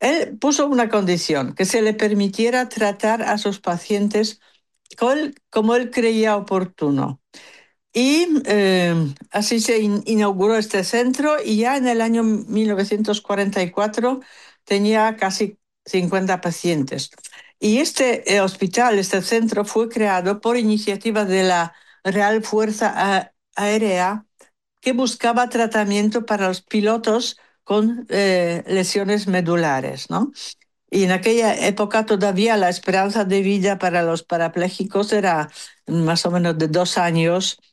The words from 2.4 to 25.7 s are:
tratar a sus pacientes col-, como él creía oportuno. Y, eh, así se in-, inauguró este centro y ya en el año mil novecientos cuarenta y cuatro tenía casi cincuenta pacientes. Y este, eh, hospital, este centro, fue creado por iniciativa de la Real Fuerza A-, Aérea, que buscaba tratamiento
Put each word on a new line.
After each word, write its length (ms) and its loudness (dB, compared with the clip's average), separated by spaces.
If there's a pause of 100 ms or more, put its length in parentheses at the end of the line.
tratar 540 0
a 160 -2
sus 220 -4
pacientes 800 -2 (580)
col-, 360 0 (140)
como 260 2
él 160 0
creía 460 2
oportuno. 840 -2 (760)
Y, 300 2 (180)
eh, 720 2 (160)
así 300 0
se 180 2
in-, 260 0
inauguró 520 2
este 260 -2
centro 600 0
y 160 0
ya 180 0
en 100 0
el 140 2
año 240 0
mil 440 0
novecientos 520 -2
cuarenta 420 -2
y 80 -4
cuatro 500 -2 (440)
tenía 520 2
casi 420 -4 (280)
cincuenta 540 0
pacientes. 720 -4 (500)
Y 180 2
este, 560 0
eh, 60 4
hospital, 580 0
este 240 -2
centro, 420 0
fue 240 -2
creado 520 0
por 160 0
iniciativa 680 0
de 200 2
la 280 0 (300)
Real 400 0
Fuerza 540 -2
A-, 360 0 (220)
Aérea, 720 0 (540)
que 120 -2
buscaba 560 0
tratamiento 800 0